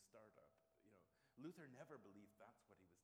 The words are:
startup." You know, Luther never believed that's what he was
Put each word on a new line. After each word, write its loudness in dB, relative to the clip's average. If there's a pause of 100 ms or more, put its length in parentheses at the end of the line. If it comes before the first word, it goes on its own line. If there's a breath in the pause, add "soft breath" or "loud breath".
startup." -4 (320)
You -10
know, -8 (360 loud breath)
Luther 8
never 4
believed -2
that's -2
what -8
he -10
was -12